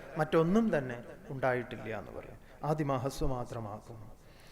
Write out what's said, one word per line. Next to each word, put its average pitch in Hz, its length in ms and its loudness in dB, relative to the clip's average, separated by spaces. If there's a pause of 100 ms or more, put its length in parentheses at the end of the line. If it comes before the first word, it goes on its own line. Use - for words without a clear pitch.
(180)
മറ്റൊന്നും 170 600 6
തന്നെ 127 260 -4 (300)
ഉണ്ടായിട്ടില്ല 120 680 0
എന്ന് 62 180 -10
പറയും. - 200 -12 (260)
ആദിമഹസ്സു 139 640 2
മാത്രമാകും. 113 720 -4 (520)